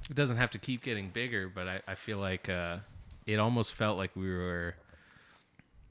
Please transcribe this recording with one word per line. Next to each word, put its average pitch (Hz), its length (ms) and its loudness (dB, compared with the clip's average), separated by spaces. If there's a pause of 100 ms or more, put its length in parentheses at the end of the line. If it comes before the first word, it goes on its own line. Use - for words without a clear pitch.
it 135 80 -4
doesn't 127 220 4
have 123 140 4
to 107 60 -4
keep 123 240 -4
getting 101 280 -2
bigger, 113 440 -2
but 92 140 -2
I, 92 180 -2
I 98 100 -4
feel 107 200 -4
like, 95 320 0
uh, 87 300 0 (480)
it 107 120 2
almost 113 360 4
felt 107 240 2
like 95 180 -2
we 95 160 0
were, 87 440 -2 (1160)